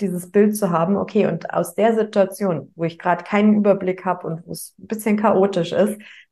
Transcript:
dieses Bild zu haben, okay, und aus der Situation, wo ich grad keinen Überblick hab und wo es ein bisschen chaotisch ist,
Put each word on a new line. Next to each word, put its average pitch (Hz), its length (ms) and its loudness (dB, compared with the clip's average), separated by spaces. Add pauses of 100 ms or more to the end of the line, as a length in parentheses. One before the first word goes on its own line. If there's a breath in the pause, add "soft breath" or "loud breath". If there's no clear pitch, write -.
dieses 180 300 -6
Bild 214 240 4
zu 202 140 -2
haben, 175 280 0
okay, 190 300 0
und 165 260 -6
aus - 220 -4
der 220 200 2
Situation, 196 800 -2
wo 165 80 -6
ich 165 160 -6
grad 175 260 -2
keinen 208 300 4
Überblick 190 500 0
hab 180 200 -4
und 170 200 -10
wo 170 60 -14
es - 280 -14
ein 185 80 -20
bisschen 214 300 -2
chaotisch 196 540 2
ist, 208 280 0 (320 loud breath)